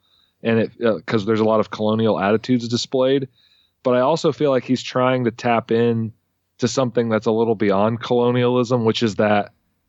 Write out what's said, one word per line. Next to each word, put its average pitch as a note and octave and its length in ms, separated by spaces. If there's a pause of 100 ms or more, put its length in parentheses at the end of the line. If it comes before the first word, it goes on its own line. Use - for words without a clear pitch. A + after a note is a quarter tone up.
(420)
and A2+ 160
it, G#2 120 (140)
uh, G#2 220
'cause G#2+ 180
there's G#2+ 160
a A2 40
lot A2 160
of G2 100
colonial G#2+ 500
attitudes A2+ 480
displayed. C3 600 (540)
But B2 120
I B2 60
also D#3 300
feel C#3+ 200
like B2+ 140
he's B2+ 180
trying B2+ 420
to A2+ 60
tap A#2 400
in A2+ 420 (460)
to B2 100
something A#2+ 400
that's A2 160
a A#2 80
little A2+ 220
beyond G#2 480
colonialism, B2 800
which A2 180
is G#2+ 120
that, G#2 400 (340)